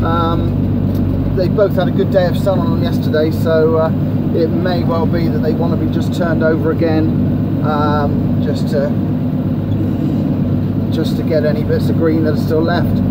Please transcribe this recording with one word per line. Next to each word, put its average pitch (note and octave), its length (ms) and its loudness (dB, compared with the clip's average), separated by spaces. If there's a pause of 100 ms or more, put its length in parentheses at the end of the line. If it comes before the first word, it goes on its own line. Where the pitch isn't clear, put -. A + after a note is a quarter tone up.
Um, - 1300 0
they F#3 100 2
both G3 260 2
had F3+ 140 0
a - 20 0
good F#3+ 200 0
day F#3 160 2
of E3+ 100 0
sun F#3+ 220 0
on - 120 0
them - 120 0
yesterday, - 480 0
so, D#3+ 480 2
uh, D#3+ 120 2 (440)
it E3 140 2
may F3 340 0
well E3 240 0
be E3 220 0
that D#3 100 0
they - 140 0
want - 260 0
to - 80 0
be - 80 0
just - 180 0
turned E3 300 0
over D#3+ 300 0
again, - 920 0
um, D3+ 800 0
just - 240 -2
to, D3 240 0 (2000)
just D3+ 240 0
to C3 60 -2
get B2+ 220 0
any D3 180 0
bits D#3+ 260 0
of - 100 0
green D#3+ 260 2
that D3+ 100 0
are - 20 0
still D#3 240 0
left. E3 380 0 (120)